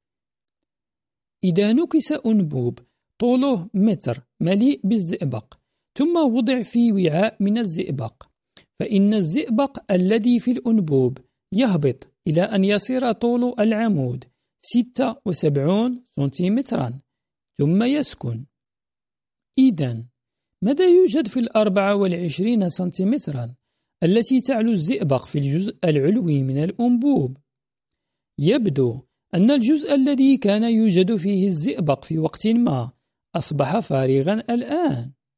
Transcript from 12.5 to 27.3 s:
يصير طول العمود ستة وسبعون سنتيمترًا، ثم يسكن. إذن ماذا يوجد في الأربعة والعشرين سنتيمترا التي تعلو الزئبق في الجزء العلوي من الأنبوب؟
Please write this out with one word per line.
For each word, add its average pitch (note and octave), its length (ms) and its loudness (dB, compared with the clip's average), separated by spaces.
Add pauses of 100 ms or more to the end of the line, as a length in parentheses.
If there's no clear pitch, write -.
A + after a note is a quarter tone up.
يصير A#3 480 -2
طول A#3+ 480 0
العمود G#3 640 0 (380)
ستة A#3+ 640 -2
وسبعون F#3 760 0 (160)
سنتيمترًا، D3 800 -2 (600)
ثم E3+ 240 2
يسكن. F#3 600 -4 (1120)
إذن D3 480 2 (560)
ماذا D4 260 2
يوجد E4 400 4
في B3+ 120 -4
الأربعة G3+ 560 2
والعشرين F#3 760 0
سنتيمترا F3+ 840 -4 (480)
التي A#3 380 2
تعلو A#3 300 0
الزئبق D#3+ 540 0
في - 140 -6
الجزء D3+ 440 -2
العلوي D#3 600 2
من C3+ 200 -2
الأنبوب؟ A#3 760 0 (1040)